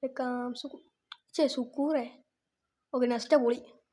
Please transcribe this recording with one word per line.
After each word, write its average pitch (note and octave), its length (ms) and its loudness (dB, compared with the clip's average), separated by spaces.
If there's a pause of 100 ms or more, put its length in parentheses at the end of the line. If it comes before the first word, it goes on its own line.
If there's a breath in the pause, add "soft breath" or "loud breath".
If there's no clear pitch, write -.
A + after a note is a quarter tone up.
ബെക്കാം, B3 520 -4
സുക്കു-, - 300 -14 (480)
ഛെ, D4+ 140 4
സുക്കൂറേ. C4+ 580 0 (880)
ഓക്കെ, B3 140 2
നെസ്റ്റ A#3+ 280 2
പൊളി. A#3+ 240 4 (340)